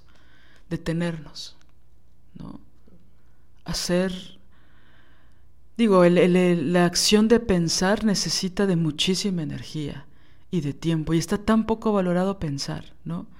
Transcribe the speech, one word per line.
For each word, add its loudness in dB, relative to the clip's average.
detenernos, -6
¿no? -14
Hacer, -2
digo, 8
el, 8
el, 6
el, 4
la 6
acción 4
de 6
pensar 2
necesita 0
de 2
muchísima 0
energía -8
y 0
de -2
tiempo, 0
y 4
está 0
tan 2
poco 0
valorado 0
pensar, -8
¿no? -8